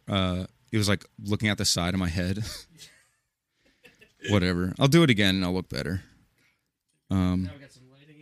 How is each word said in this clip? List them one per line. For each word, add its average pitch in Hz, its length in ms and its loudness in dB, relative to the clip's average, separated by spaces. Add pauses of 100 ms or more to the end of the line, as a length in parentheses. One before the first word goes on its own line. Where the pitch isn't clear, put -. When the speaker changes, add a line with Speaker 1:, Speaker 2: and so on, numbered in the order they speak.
Speaker 1:
uh, 92 380 -2 (260)
it 113 60 0
was, 104 100 0
like, 101 180 0 (180)
looking 104 260 -2
at 98 80 0
the 101 80 -2
side 90 300 0
of 95 40 0
my 90 80 0
head. 92 400 -4
<laughs> - 60 -12 (1800)
Whatever. 90 500 2
I'll 139 80 4
do 165 160 6
it 156 60 4
again, 98 260 4
and 95 80 0
I'll 90 100 -2
look 92 160 -6
better. 80 320 -4 (1080)
Um, 92 320 2
Speaker 2:
Now 92 120 -8
we - 40 -20
got - 140 -20
some - 180 -20
lighting 147 260 -20
in 151 40 -20